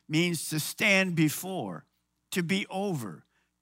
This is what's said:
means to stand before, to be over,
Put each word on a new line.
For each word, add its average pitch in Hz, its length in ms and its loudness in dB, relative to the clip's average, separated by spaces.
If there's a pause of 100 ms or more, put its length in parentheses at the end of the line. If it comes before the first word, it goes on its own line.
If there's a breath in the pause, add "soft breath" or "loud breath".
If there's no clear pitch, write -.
means 170 440 0
to 156 100 -2
stand 190 560 2
before, 156 680 -2 (460)
to 190 100 -2
be 190 260 0
over, 170 560 -6 (380)